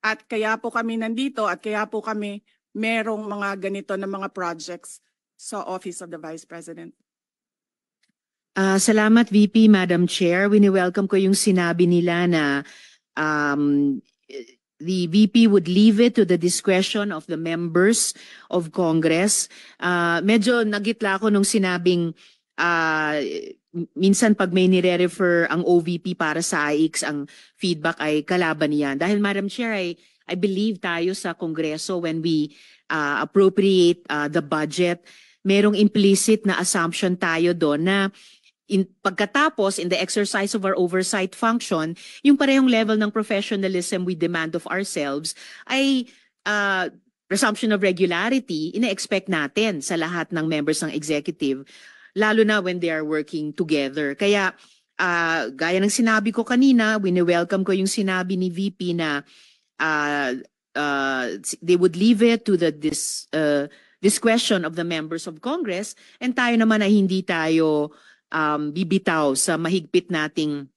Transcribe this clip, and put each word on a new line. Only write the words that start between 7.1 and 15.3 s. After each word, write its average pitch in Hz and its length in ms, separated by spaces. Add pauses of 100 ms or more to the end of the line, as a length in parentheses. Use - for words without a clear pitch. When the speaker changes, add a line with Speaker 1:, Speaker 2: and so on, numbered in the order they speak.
Speaker 2:
Ah, 190 240
salamat, 220 560
V 208 160
P, 220 240
Madam 180 320
Chair. 180 480
Wini-welcome 190 560
ko 202 80
yung 190 240
sinabi 175 480
nila 175 400
na, 160 160 (720)
um, 147 800 (800)
the 180 320
V 165 80 (160)